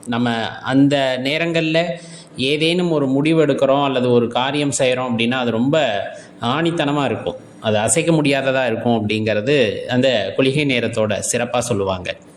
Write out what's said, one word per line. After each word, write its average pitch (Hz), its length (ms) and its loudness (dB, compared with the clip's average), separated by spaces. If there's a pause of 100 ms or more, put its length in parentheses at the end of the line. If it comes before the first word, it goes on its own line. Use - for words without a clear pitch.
நம்ம 117 420 -2
அந்த 135 760 0
நேரங்கள்ல 160 600 0 (520)
ஏதேனும் 160 540 0
ஒரு 147 160 2
முடிவு 147 400 2
எடுக்கிறோம் 139 380 2
அல்லது 127 260 0
ஒரு 120 180 4
காரியம் 139 500 -2
செய்றோம் 127 320 0
அப்படின்னா 117 200 0
அது 127 200 -2
ரொம்ப 120 520 0 (380)
ஆணித்தனமா 147 640 0
இருக்கும், 104 320 -4 (240)
அது 107 180 0
அசைக்க 151 340 2
முடியாததா 135 540 2
இருக்கும் 113 420 0
அப்படிங்கிறது 110 680 0
அந்த 123 580 0
குளிகை 135 280 2
நேரத்தோட 110 580 0 (100)
சிறப்பா 120 260 -2
சொல்லுவாங்க. 95 580 -2 (200)